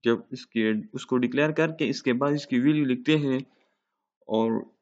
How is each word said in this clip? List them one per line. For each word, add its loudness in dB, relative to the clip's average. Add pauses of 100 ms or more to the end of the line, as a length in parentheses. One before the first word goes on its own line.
जब 2
इसके, -2 (160)
उसको -4
डिक्लेयर 0
करके -2
इसके -2
बाद 0
इसकी -2
वैल्यू 2
लिखते 0
हैं 0 (880)
और 0 (200)